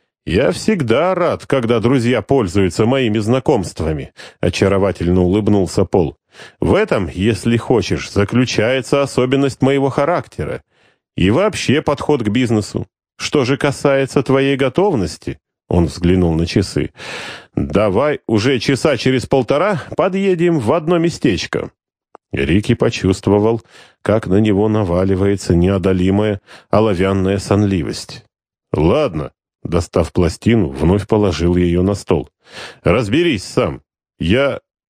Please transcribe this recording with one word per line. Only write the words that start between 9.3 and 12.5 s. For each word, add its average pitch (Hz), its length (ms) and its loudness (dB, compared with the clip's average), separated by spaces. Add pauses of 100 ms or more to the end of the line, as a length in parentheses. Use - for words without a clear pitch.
моего 135 260 2
характера. - 720 -4 (560)
И 90 140 2
вообще 156 500 0
подход 147 400 0
к 104 80 -2
бизнесу. 110 560 -2 (320)